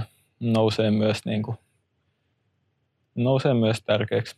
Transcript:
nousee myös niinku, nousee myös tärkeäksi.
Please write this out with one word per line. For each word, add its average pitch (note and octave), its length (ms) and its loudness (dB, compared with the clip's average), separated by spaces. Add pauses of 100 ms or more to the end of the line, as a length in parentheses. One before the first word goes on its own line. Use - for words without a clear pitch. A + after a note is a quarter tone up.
(400)
nousee A2 520 0
myös G#2+ 340 0
niinku, A2 300 -4 (1600)
nousee C3 380 2
myös A2+ 300 2
tärkeäksi. A2 540 -2